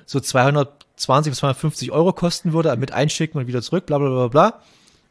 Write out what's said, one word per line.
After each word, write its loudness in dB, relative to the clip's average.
so -4
zweihundertzwanzig 0
bis -6
zweihundertfünfzig -4
Euro 2
kosten -4
würde, 0
mit -4
Einschicken -2
und -6
wieder -4
zurück, -4
bla, 0
bla, 0
bla, 0
bla. 4